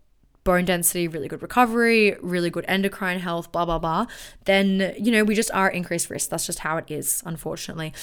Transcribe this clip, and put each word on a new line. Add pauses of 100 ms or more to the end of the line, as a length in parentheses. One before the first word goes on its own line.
(460)
bone
density,
really
good
recovery,
really
good
endocrine
health,
blah,
blah,
blah, (400)
then,
you
know,
we
just
are
at
increased
risk.
That's
just
how
it
is,
unfortunately.